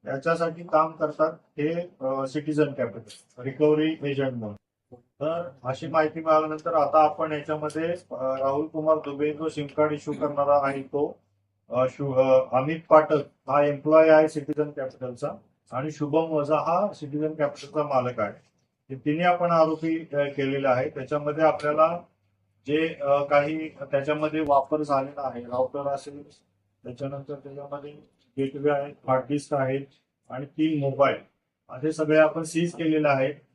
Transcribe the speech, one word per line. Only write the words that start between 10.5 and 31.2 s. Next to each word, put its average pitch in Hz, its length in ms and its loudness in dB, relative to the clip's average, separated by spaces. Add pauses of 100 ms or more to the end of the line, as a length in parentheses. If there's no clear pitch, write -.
आहे 139 140 -4
तो, 143 360 -4 (520)
अ, 127 200 2
शु-, 139 240 -6
अ, 131 380 6
अमित 147 280 0 (100)
पाठक 156 300 6 (280)
हा 147 180 4
एम्प्लॉई 151 440 6
आहे 156 180 8
सिटीजन 147 440 -4
कॅपिटलचा 127 580 -8 (420)
आणि 139 200 -6
शुभम 156 400 0
वझा 151 240 0
हा 170 380 0
सिटीजन 151 400 -6
कॅपिटलचा 156 500 -4
मालक 139 360 -2
आहे. 104 140 -2 (560)
हे 135 60 -10
तिन्ही 151 300 -2
आपण 175 260 2
आरोपी, 160 640 0
अ, 143 100 0
केलेले 139 440 -2
आहे. 127 220 2
त्याच्यामध्ये 147 540 -4
आपल्याला 151 560 2 (680)
जे, 160 340 0
अ, 143 220 2
काही 151 460 2
त्याच्यामध्ये 151 800 -2
वापर 143 340 2
झालेला 143 460 -2
आहे, 120 140 -8
राउटर 127 460 -4
असेल, 143 420 -8 (540)
त्याच्यानंतर 139 520 -10
त्याच्यामध्ये 143 880 -16 (140)
गेटवे 139 340 -2
आहेत, 143 220 -2 (140)
हार्ड 127 220 2
डिस्क 147 240 -2
आहेत 135 320 0 (440)
आणि 135 160 -8
तीन 156 340 0
मोबाईल 135 360 2 (540)